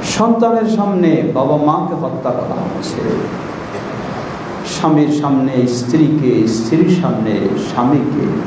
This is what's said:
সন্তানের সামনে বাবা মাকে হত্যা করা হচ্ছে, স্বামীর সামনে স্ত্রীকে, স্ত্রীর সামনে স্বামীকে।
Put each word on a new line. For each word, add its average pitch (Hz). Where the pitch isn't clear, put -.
সন্তানের 226
সামনে 185
বাবা 143
মাকে 175
হত্যা 131
করা -
হচ্ছে, -
স্বামীর 151
সামনে 131
স্ত্রীকে, 139
স্ত্রীর 175
সামনে 110
স্বামীকে। 127